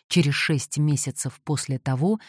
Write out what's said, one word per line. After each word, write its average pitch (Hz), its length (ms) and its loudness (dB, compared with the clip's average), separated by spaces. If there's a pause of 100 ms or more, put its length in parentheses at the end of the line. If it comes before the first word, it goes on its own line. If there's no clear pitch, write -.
через 143 260 2
шесть - 460 -2
месяцев 143 640 -2
после 135 340 -2
того, 147 520 0